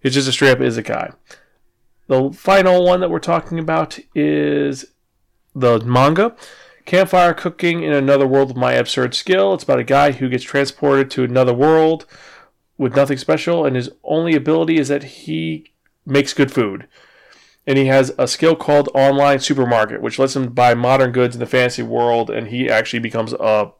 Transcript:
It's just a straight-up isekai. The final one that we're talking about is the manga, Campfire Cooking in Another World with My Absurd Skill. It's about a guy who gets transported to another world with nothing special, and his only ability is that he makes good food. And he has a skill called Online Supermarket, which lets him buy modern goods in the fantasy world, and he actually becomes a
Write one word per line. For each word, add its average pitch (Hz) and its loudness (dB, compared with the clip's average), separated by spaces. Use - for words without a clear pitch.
It's 131 -2
just 135 0
a 127 -2
straight-up 131 4
isekai. 117 -4
The 135 0
final 185 2
one 180 2
that 175 -2
we're 165 -4
talking 165 -4
about 160 -4
is 147 -2
the 120 2
manga, 147 2
Campfire 180 2
Cooking 170 -4
in 156 -2
Another 139 4
World 135 2
with 123 -8
My 127 0
Absurd 123 -2
Skill. 190 0
It's 165 -8
about 131 0
a 120 -4
guy 139 2
who 127 -4
gets 123 -4
transported 139 0
to 131 -2
another 123 2
world 160 2
with 127 -4
nothing 139 2
special, 160 -2
and 135 0
his 123 -4
only 160 0
ability 160 0
is 139 0
that 143 -2
he 160 -10
makes 139 -2
good 135 0
food. 104 -4
And 139 0
he 135 2
has 135 2
a 123 -2
skill 160 0
called 147 0
Online 139 2
Supermarket, 117 0
which 113 -6
lets 135 0
him 127 -4
buy 123 4
modern 123 2
goods 123 0
in 120 -12
the 117 -6
fantasy 123 0
world, 117 -2
and 113 -6
he 120 -4
actually 117 -2
becomes 113 -6
a 104 0